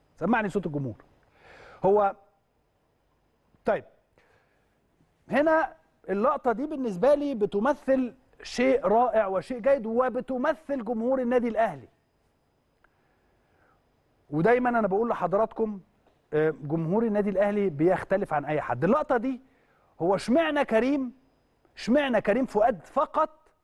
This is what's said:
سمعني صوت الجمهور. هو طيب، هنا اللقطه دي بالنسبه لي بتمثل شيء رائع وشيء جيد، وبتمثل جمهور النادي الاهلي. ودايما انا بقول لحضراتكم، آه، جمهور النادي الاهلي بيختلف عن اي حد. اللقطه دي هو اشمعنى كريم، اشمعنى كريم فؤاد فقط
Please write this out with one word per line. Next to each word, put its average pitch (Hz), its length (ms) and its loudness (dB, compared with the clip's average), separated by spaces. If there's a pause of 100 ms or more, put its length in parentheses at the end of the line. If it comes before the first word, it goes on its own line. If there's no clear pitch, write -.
(200)
سمعني 214 300 0
صوت 196 160 -4
الجمهور. 143 380 -6 (840)
هو 196 300 4 (1500)
طيب، 185 200 -2 (1400)
هنا 311 440 2 (360)
اللقطه 262 420 0
دي 233 140 -4
بالنسبه 262 480 0
لي 285 220 0
بتمثل 247 800 0 (280)
شيء 247 440 0
رائع 220 400 2
وشيء 190 320 -4
جيد، 262 260 2
وبتمثل 254 1000 -2
جمهور 240 380 -2
النادي 240 260 0
الاهلي. 208 400 -2 (2500)
ودايما 233 400 2
انا 226 180 0
بقول 214 220 0
لحضراتكم، 202 680 -2 (540)
آه، 156 160 2
جمهور 165 540 -2
النادي 208 260 0
الاهلي 202 400 0
بيختلف 175 640 0
عن 143 120 -2
اي 151 160 -2
حد. 123 220 -4
اللقطه 262 340 2
دي 247 240 -6 (600)
هو 185 140 2
اشمعنى 294 500 0
كريم، 254 480 0 (640)
اشمعنى 247 460 0
كريم 226 240 0
فؤاد 247 400 0
فقط 302 540 -2 (240)